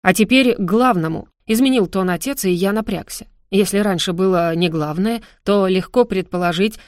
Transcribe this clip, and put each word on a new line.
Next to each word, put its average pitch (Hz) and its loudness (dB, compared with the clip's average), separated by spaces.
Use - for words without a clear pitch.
«А 185 2
теперь 247 4
к - -6
главному», 185 0
изменил 240 2
тон 185 -2
отец, 262 -6
и 185 0
я 180 0
напрягся. 214 -6
Если 196 0
раньше 190 0
было 175 0
не 170 2
главное, 165 -2
то 202 2
легко 185 0
предположить, 180 -2